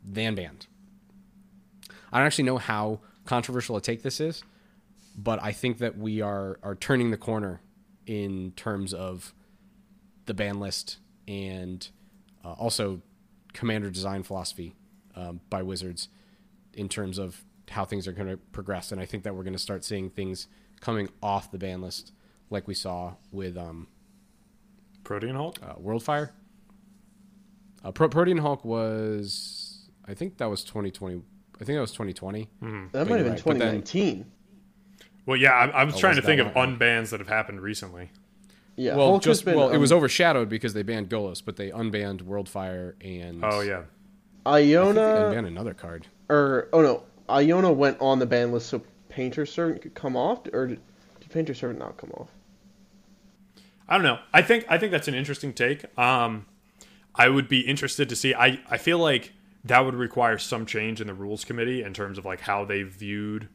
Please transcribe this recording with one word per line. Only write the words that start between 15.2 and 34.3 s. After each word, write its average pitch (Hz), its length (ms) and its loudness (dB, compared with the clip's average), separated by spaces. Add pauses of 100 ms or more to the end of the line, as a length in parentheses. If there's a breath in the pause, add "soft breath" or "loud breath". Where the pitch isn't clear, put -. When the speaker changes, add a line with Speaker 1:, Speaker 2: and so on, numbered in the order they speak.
Speaker 1:
by 95 120 -4
Wizards 92 460 -8 (640 soft breath)
in 101 160 -8
terms 95 300 -6
of 92 260 -10 (260)
how 101 140 -4
things 95 220 -8
are 92 60 -8
gonna 95 240 -6
progress. 95 560 -10
And 95 80 -6
I 92 60 -8
think 98 180 -10
that 101 100 -8
we're 95 80 -10
gonna 92 160 -8
start 95 260 -8
seeing 95 260 -6
things 95 360 -8 (340 soft breath)
coming 107 280 -4 (120)
off 101 300 -4
the 98 80 -12
ban 92 220 -8
list - 320 -12 (360 soft breath)
like 101 200 -6
we 101 60 -6
saw 90 400 -6 (180)
with, 92 240 -8
um, 82 320 -12 (1120)
Speaker 2:
Protean 110 320 -6
Hulk? 151 280 -8
Speaker 1:
uh, 82 140 -14
Worldfire. 117 540 -4 (1500)
Uh, 95 80 -10
Pro-, 160 180 2
Protean 170 300 2
Hulk 147 260 -2
was, 110 1300 -6 (140)
I 101 100 -10
think 185 220 -8
that 123 100 -4
was 101 160 -4
twenty 101 280 -6
twenty. 92 320 -10 (320)
I - 100 -14
think 143 120 -2
that 147 40 0
was 117 120 -4
twenty 101 200 -6
twenty. 104 360 -8 (140)
Speaker 2:
Mm-hmm. 107 240 -10
Speaker 3:
That 92 60 -18
Speaker 1:
But 147 160 0
Speaker 3:
might - 0 -
have - 0 -
Speaker 1:
you're 233 160 4
Speaker 3:
been 117 100 2
Speaker 1:
right. 90 100 -10
But 151 140 2
then - 0 -
Speaker 3:
twenty - 20 2 (160)
nineteen. 113 560 -2 (960 soft breath)